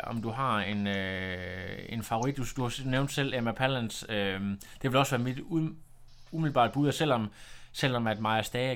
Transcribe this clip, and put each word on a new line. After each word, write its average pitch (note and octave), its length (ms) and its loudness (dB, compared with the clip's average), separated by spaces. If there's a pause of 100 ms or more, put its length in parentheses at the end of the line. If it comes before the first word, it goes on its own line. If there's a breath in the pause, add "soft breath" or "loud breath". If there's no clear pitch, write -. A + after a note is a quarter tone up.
om A#2 180 -4
du A2+ 80 -2
har A#2+ 300 0
en, G2+ 260 0
øh, F#2 920 -4 (100)
en A2+ 160 -4
favorit. B2 320 0
Du, C3 80 -2 (120)
du C3+ 60 0
har B2 220 -4
nævnt C3+ 280 2
selv C#3 220 0
Emma A#2 180 0
Pallands, B2 560 -2
øh, G2 320 0 (420 loud breath)
det C3+ 100 2
vil C3 40 6
også C3+ 200 6
være A#2+ 80 2
mit B2+ 140 -2
ud-, D#3+ 360 -2 (560)
umiddelbart C#3 420 4
bud, C#3+ 160 4
og B2+ 60 4
selvom, B2 380 2 (400 loud breath)
selvom B2 340 2
at G#2+ 140 2
Maja A2 220 4
Stage B2 340 -2